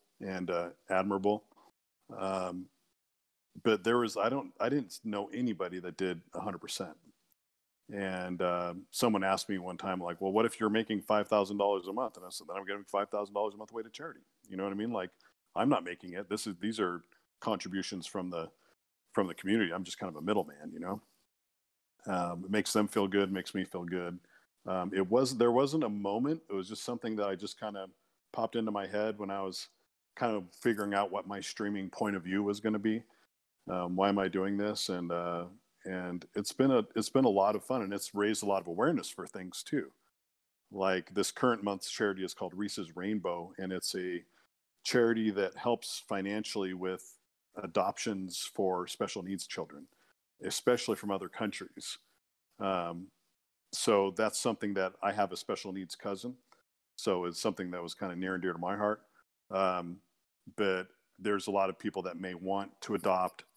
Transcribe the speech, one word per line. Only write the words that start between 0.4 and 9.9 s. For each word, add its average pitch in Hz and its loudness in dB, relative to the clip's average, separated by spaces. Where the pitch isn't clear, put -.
uh, 87 0
admirable. 98 4
Um, 92 -4
but 107 4
there 120 6
was, 113 0
I 104 4
don't, 135 -2
I 104 2
didn't 131 -2
know 104 -2
anybody 98 -2
that 87 -8
did 90 0
a 85 -6
hundred 92 -6
percent. 85 -8
And, 92 -4
uh, 87 0
someone 107 2
asked 95 2
me 98 -2
one 90 -6
time, 92 -2